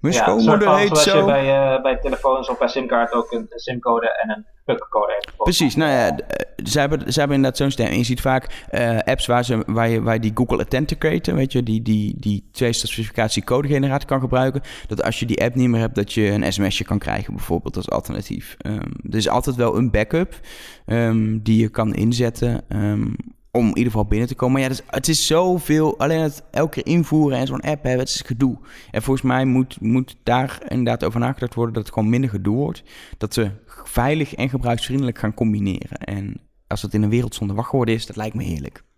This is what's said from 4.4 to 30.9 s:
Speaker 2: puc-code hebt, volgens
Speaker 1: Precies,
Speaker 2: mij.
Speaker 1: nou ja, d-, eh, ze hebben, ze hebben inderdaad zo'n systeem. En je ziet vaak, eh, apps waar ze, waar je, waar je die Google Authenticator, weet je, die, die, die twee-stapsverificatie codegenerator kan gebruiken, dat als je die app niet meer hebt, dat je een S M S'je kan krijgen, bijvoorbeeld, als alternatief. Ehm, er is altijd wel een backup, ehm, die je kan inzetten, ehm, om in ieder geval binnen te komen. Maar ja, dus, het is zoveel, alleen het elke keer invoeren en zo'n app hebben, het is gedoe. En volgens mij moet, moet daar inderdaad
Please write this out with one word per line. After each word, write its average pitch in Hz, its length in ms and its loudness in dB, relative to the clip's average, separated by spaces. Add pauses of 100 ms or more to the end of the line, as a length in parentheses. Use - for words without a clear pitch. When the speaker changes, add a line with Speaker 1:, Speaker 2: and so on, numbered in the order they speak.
Speaker 2:
puc-code - 460 0
hebt, - 240 -4
volgens - 220 2
Speaker 1:
Precies, 135 180 2
Speaker 2:
mij. 156 120 2
Speaker 1:
nou 139 120 2
ja, 92 160 2
d-, - 60 -8
eh, - 440 -8
ze - 140 0
hebben, 143 340 -2
ze 156 60 2
hebben 143 180 2
inderdaad 135 220 2
zo'n 139 120 2
systeem. 117 200 0
En 82 60 0
je 120 60 2
ziet 123 180 -2
vaak, - 480 -2
eh, 117 300 0
apps - 260 0
waar 120 200 2
ze, 117 200 0
waar 117 240 0
je, 113 120 2
waar 113 120 2
je 110 60 0
die 110 140 0
Google 120 240 2
Authenticator, 156 760 0
weet 135 160 0
je, 123 120 0
die, 110 180 0
die, 107 380 0
die 104 320 -2
twee-stapsverificatie 113 920 -2
codegenerator 139 640 0
kan 135 120 0
gebruiken, 131 420 0 (260)
dat 104 160 -8
als - 160 -4
je 117 60 -2
die 117 180 0
app 120 120 0
niet 127 140 4
meer 117 120 4
hebt, 113 140 -2
dat 101 180 -2
je 107 180 2
een 98 220 0
S 95 40 -4
M 98 120 2
S'je - 140 -4
kan 104 160 0
krijgen, 53 340 -6
bijvoorbeeld, - 420 -4
als 92 140 -8
alternatief. - 680 -6
Ehm, 107 200 -8 (320)
er - 80 -4
is 107 120 2
altijd 127 260 0
wel 120 220 2
een 120 140 2
backup, 160 480 0 (460)
ehm, 113 560 0
die 110 200 4
je 110 80 2
kan 110 240 -2
inzetten, 120 720 0
ehm, 104 400 -2 (440)
om 120 160 2
in - 100 2
ieder 120 140 2
geval 110 160 0
binnen 107 200 2
te 131 80 -6
komen. 127 180 2
Maar 135 80 2
ja, 131 60 0
dus, 131 220 -4
het - 180 -2
is 160 200 2
zoveel, 156 720 2
alleen 160 220 2
het 151 300 -4
elke 156 180 0 (120)
keer - 120 0
invoeren 156 440 4
en 131 100 0
zo'n 135 140 -6
app 147 220 -4
hebben, 127 160 0
het 131 100 -4
is - 160 -4
gedoe. 123 320 0 (340)
En 110 100 -4
volgens 135 240 0
mij 131 200 2
moet, 127 360 0
moet 123 420 0
daar 127 340 0 (100)
inderdaad 120 360 0